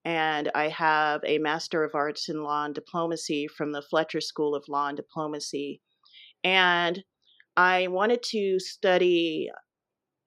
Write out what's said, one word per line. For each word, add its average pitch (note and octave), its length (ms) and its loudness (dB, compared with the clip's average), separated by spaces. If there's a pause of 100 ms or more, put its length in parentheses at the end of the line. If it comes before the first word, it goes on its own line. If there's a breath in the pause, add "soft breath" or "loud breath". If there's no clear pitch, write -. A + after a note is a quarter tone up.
And D#3 500 0
I D3+ 140 2
have D3+ 580 2
a D3+ 120 2
Master D#3 440 -2
of D3+ 140 -2
Arts D3 320 -2
in D#3 160 -6
Law D3 200 -2
and D3 100 -8
Diplomacy D#3 760 -4
from D3+ 240 -6
the C#3+ 100 -8
Fletcher D#3 380 -2
School D3 340 -4
of C#3 140 -8
Law C#3+ 180 -2
and C#3+ 100 -6
Diplomacy. D3 840 -8 (640 soft breath)
And F3+ 580 4 (540)
I F#3 320 4
wanted G#3+ 420 0
to G3 300 0
study F3 920 2 (760)